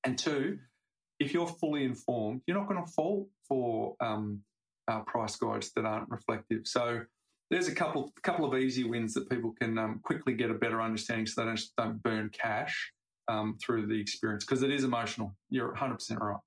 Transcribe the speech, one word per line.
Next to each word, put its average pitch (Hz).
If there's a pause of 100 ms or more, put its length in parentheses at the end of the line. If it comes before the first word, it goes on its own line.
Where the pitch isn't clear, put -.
And 127
two, 151 (580)
if 139
you're 170
fully 151
informed, 120
you're 180
not 202
gonna 180
fall 196 (200)
for, 120
um, 107 (420)
uh, 110
price 110
guides 110
that 110
aren't 107
reflective. 110
So 120 (500)
there's 175
a -
couple, 147 (100)
couple 170
of 131
easy 127
wins 113
that 131
people 113
can, 113
um, 110
quickly 135
get 113
a -
better 113
understanding 113
so -
they 113
don't, 113 (160)
don't 113
burn 107
cash, - (340)
um, 107
through 113
the 110
experience, 104
'cause 127
it 135
is 139
emotional. 117 (140)
You're 120
a -
hundred 131
percent -
right. 104